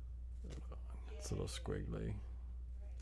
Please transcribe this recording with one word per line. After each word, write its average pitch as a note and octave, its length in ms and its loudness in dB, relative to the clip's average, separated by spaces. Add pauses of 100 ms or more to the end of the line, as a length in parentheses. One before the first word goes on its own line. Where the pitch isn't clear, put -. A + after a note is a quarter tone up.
(1160)
it's - 140 0
a - 40 4
little G1+ 120 6
squiggly. G#1+ 640 2 (880)